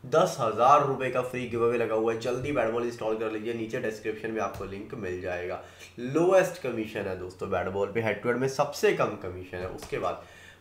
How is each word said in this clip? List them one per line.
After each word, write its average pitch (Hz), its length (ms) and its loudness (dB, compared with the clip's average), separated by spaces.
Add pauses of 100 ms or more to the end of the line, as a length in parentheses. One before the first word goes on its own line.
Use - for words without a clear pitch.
दस 160 340 4
हज़ार 127 480 6
रुपये 127 220 0
का 123 120 2
free 123 280 -4
गिव 117 180 2
अवे 120 100 4
लगा 110 180 2
हुआ 113 180 2
है, 113 60 -4
जल्दी 131 320 -2
Bad 113 200 2
Bowl 120 120 0
install 110 340 -2
कर 110 140 -2
लीजिए, 110 220 -4
नीचे 113 260 -4
description 110 520 -4
में 110 100 -2
आपको 98 240 -4
link 98 280 -10
मिल 92 280 -6
जाएगा। 90 420 -6 (360)
Lowest 170 640 4
कमीशन 110 380 -4
है 95 200 -4
दोस्तों 92 300 -8
Bad 92 180 0
Bowl 98 240 -2
पे 113 100 0
Head 107 200 0
to 117 80 -2
head 120 80 2
में 135 120 0
सबसे 165 440 2
कम 139 120 2
कमीशन 92 520 -8
है। 92 120 -4
उसके 104 300 -6
बाद 90 240 -4 (380)